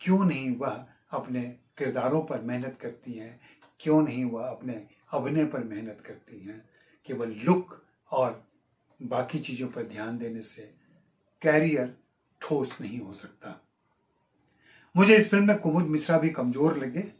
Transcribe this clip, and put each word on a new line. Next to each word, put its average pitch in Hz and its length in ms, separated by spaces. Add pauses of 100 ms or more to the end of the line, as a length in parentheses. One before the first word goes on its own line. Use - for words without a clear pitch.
क्यों 190 240
नहीं 131 320
वह 127 300 (240)
अपने 127 320 (360)
किरदारों 131 440
पर 135 180
मेहनत 123 400
करती - 320
हैं, 113 280 (400)
क्यों 156 220
नहीं 127 220
वह 117 240
अपने 117 380 (240)
अभिनय 143 360
पर 127 180
मेहनत 107 420
करती 104 340
हैं? 107 280 (380)
केवल 117 220
लुक 139 560 (260)
और 127 380 (540)
बाकी 127 360
चीजों 127 300
पर 120 140
ध्यान 113 360
देने 113 240
से - 320 (680)
करियर 151 540 (440)
ठोस 131 400
नहीं 113 200
हो 98 120
सकता। - 540 (1300)
मुझे 202 200
इस 214 140
फिल्म 202 160
में 208 120
कुमुद 165 260
मिश्रा 156 340
भी 156 120
कमजोर 139 480
लगे। 135 420